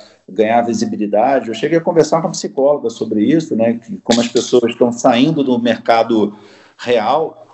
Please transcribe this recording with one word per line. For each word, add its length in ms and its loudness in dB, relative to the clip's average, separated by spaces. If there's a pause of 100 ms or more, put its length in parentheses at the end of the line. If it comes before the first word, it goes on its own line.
(280)
ganhar 360 0
visibilidade. 840 -2
Eu 60 -8
cheguei 240 -2
a 40 2
conversar 400 2
com 60 -6
a 40 -4
psicóloga 580 -2
sobre 360 -2
isso, 300 0
né, 180 0
que 240 -10
como 240 0
as 60 -2
pessoas 440 0
estão 200 0
saindo 520 2
do 160 0
mercado 760 0 (420)
real, 760 -2